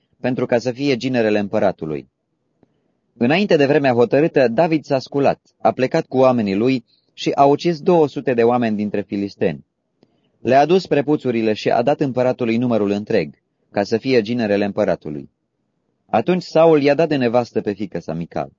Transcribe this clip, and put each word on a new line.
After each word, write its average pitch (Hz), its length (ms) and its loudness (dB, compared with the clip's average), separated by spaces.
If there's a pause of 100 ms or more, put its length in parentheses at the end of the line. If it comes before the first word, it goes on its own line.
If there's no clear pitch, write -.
(200)
pentru 123 260 -4
ca 120 120 0
să 120 140 -4
fie 135 240 -2
ginerele 113 440 0
împăratului. 92 720 -4 (1080)
Înainte 175 380 2
de 143 100 4
vremea 139 280 2
hotărâtă, 131 540 2
David 160 360 0
s-a 139 160 -4
sculat, 127 400 -2 (220)
a 110 100 2
plecat 131 340 -2
cu 127 120 -6
oamenii 120 380 2
lui 120 300 -2 (280)
și - 180 -4
a 139 140 4
ucis 147 340 0
două 160 280 4
sute 131 260 -4
de 117 100 2
oameni 117 320 2
dintre 104 260 -4
filisteni. 98 640 -6 (760)
Le-a 135 260 4
dus 180 200 2
prepuțurile 123 680 -2
și - 160 -4
a 110 120 2
dat 143 180 0
împăratului 123 580 -2
numărul 113 320 0
întreg, 101 440 -4 (380)
ca 101 120 -4
să 113 140 -2
fie 127 240 0
ginerele 104 440 -2
împăratului. 82 640 -4 (800)
Atunci 165 340 0
Saul 160 380 4
i-a 143 140 2
dat 160 120 0
de 151 80 -2
nevastă 120 460 -2
pe 104 120 -4
fiică 92 260 -8
sa 82 140 -10
Mical. 82 460 -8